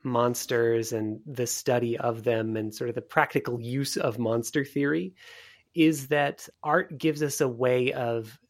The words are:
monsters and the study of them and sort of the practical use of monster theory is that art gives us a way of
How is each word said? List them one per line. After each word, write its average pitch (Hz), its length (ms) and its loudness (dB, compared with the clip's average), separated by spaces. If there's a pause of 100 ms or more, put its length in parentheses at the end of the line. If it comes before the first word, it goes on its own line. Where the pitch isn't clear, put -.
monsters 120 920 2
and 107 340 -4
the 127 200 -4
study 120 500 0
of 113 260 -2
them 110 340 0
and 110 180 -4
sort 123 160 -4
of 117 60 -8
the 123 40 -4
practical 139 600 0
use 127 360 -4
of 139 220 0
monster 117 440 0
theory 147 520 -2 (600)
is 156 340 4
that 143 380 0 (160)
art 151 360 0
gives 151 240 0
us 143 180 -2
a 139 80 4
way 127 460 2
of 117 440 -4 (120)